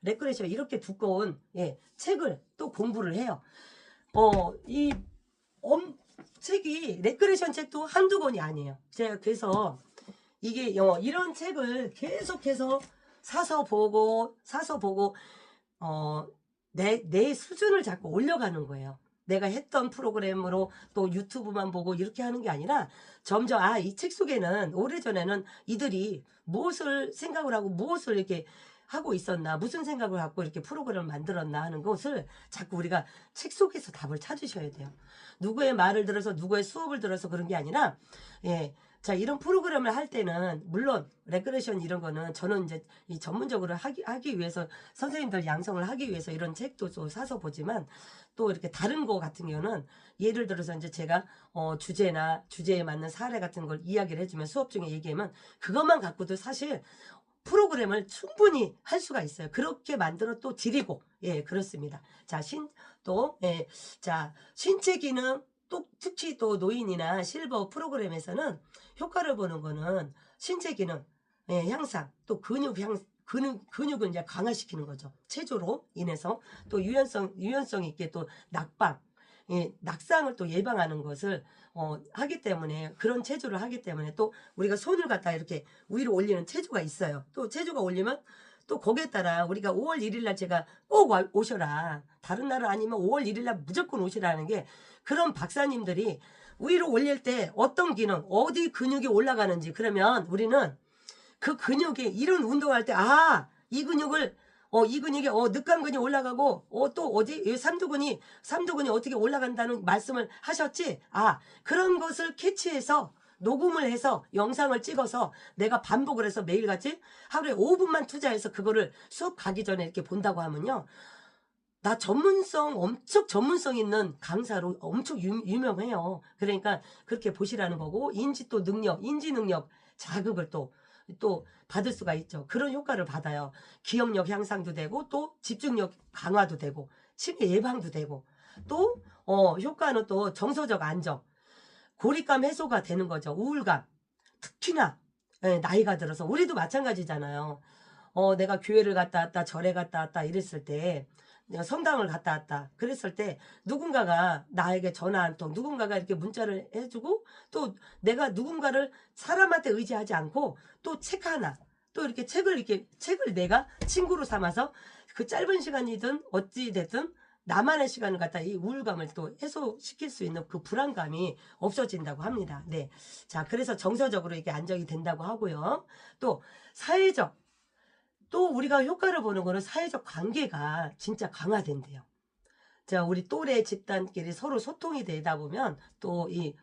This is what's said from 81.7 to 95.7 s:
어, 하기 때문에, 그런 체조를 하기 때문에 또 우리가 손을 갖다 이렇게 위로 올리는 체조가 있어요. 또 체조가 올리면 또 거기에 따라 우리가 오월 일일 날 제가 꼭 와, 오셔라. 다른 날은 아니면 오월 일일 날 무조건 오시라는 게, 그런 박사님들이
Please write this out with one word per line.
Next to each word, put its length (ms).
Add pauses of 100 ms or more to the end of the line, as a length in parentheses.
어, 240 (160)
하기 280
때문에, 580
그런 240
체조를 400
하기 180
때문에 320
또 180 (240)
우리가 200
손을 320
갖다 240
이렇게 340 (240)
위로 240
올리는 320
체조가 360
있어요. 520
또 160
체조가 320
올리면 400 (460)
또 120
거기에 300
따라 360
우리가 260
오월 300
일일 220
날 120
제가 300 (220)
꼭 220
와, 240
오셔라. 680 (180)
다른 260
날은 200
아니면 320
오월 280
일일 160
날 140
무조건 440
오시라는 440
게, 220 (360)
그런 300
박사님들이 840 (400)